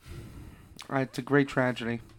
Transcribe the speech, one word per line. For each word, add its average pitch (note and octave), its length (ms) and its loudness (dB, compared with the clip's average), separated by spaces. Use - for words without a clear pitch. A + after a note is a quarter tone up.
Uh, C#3 60 0
it's C3 200 -2
a C3+ 40 -4
great C#3 260 4
tragedy. A#2 540 0